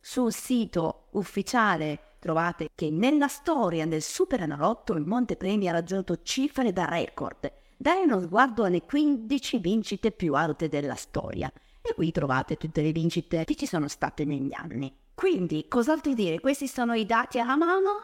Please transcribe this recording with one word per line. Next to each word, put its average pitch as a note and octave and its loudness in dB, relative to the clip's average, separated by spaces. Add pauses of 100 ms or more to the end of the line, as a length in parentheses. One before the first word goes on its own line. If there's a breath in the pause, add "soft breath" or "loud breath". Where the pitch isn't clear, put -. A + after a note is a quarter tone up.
sul A#3+ 0
sito F#3 -2
ufficiale F#3+ 0
trovate E3 0
che D#3 -2
nella C4+ 4
storia F#3 0
del D#3+ 0
Superenalotto F3+ 0
il D3+ 0
Montepremi G3 0
ha E3 0
raggiunto F3 -2
cifre C4 0
da F3+ 0
record. - -4 (240 soft breath)
Dai F4+ 2
uno A3+ 4
sguardo G#3+ 2
alle F3 2
quindici C#4 0
vincite G3+ 0
più D#3 0
alte D#3 0
della C#3+ -2
storia. - -6 (300 soft breath)
E A#4 -4
qui E3 0
trovate C3+ 0
tutte D#3 -2
le D#3 2
vincite E3 0
che D4 -2
ci C#4+ -4
sono D3+ -2
state - -4
negli C#3 -2
anni. C3+ -8 (200)
Quindi, F3+ 0
cos'altro C4+ 2
dire? F3 0
Questi C#4 0
sono A#3 -2
i A3 0
dati A#3 0
alla B3 0
mano. F#4+ 2 (140)